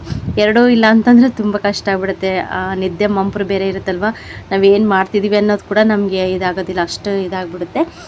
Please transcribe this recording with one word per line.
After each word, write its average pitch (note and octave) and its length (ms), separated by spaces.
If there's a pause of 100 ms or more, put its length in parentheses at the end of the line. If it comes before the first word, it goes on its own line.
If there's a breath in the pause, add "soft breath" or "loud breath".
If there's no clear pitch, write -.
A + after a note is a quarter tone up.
(400 loud breath)
ಎರಡೂ G#3+ 280
ಇಲ್ಲ A#3 220
ಅಂತಂದರೆ A#3+ 400
ತುಂಬ G#3 280
ಕಷ್ಟ G3+ 320
ಆಗ್ಬಿಡುತ್ತೆ. F#3+ 480
ಆ, F#3 380
ನಿದ್ದೆ F#3 320
ಮಂಪ್ರು G3 380
ಬೇರೆ G3 240
ಇರುತ್ತಲ್ವ, F#3+ 360 (460 loud breath)
ನಾವೇನು G3 380
ಮಾಡ್ತಿದ್ದೀವಿ G3 480
ಅನ್ನೋದು G#3 320
ಕೂಡ G3 140
ನಮಗೆ G3 480
ಇದಾಗೋದಿಲ್ಲ, F#3 500
ಅಷ್ಟು G3 440
ಇದಾಗ್ಬಿಡುತ್ತೆ. F3+ 680 (140 loud breath)